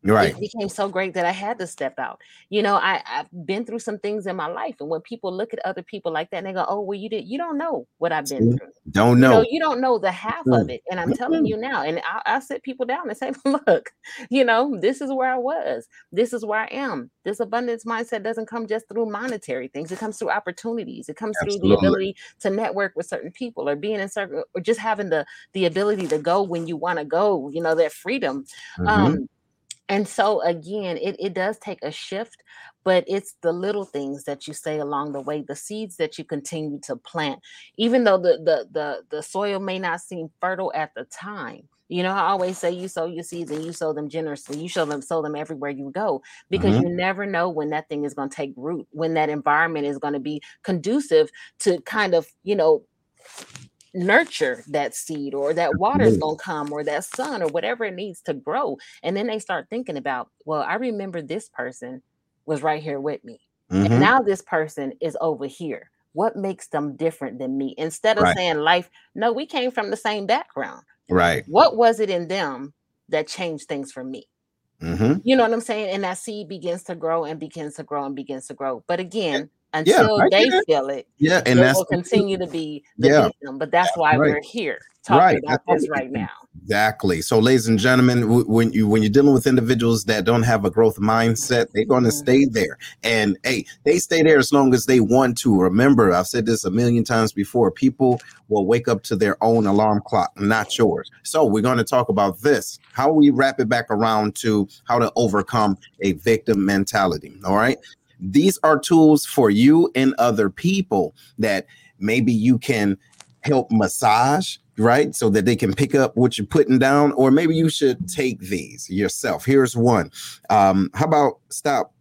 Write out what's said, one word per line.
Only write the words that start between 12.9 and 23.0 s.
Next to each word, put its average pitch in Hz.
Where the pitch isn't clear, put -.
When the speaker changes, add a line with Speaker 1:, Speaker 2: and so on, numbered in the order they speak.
Speaker 2:
and 214
say, 269
<laughs> -
"Look, 277
you 262
know, 240
this 262
is 269
where 262
I 262
was. 240
This 233
is 226
where 214
I -
am." 214
This 208
abundance 233
mindset 226
doesn't 226
come 226
just 220
through 220
monetary 202
things. 156
It 185
comes 214
through 196
opportunities. 196
It -
comes 214
through 202
the -
Speaker 1:
Absolutely. 196
Speaker 2:
ability 190
to 196
network 196
with 170